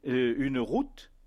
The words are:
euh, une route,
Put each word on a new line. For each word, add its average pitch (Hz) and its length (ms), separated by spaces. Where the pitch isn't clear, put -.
euh, 123 320
une 135 200
route, - 520